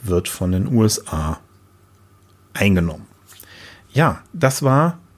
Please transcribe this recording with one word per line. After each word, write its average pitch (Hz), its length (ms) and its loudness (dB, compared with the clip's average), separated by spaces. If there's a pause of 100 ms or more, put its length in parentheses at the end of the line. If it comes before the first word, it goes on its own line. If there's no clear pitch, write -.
wird 92 260 -2
von 92 240 -4
den 92 160 0
U 117 160 2
S - 240 0
A 78 320 -4 (1120)
eingenommen. 87 520 0 (880)
Ja, 143 300 0 (120)
das 135 300 0
war 147 360 2 (180)